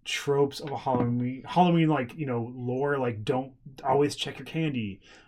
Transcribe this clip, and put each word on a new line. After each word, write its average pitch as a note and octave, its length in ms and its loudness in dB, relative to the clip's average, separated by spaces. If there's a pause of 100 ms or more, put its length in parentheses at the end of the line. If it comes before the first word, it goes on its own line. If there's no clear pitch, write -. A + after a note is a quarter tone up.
tropes C#3+ 540 0
of - 140 -8
a - 40 -6
Halloween, B2 720 0
Halloween, E3+ 420 4
like, C3 280 0
you D3+ 100 -4
know, A#2+ 260 -2
lore, C3 460 -2
like, A2+ 260 -2
don't C3 280 0 (320)
always C#3+ 320 4
check C#3 240 -8
your C3 60 -14
candy. C3 540 -2 (280)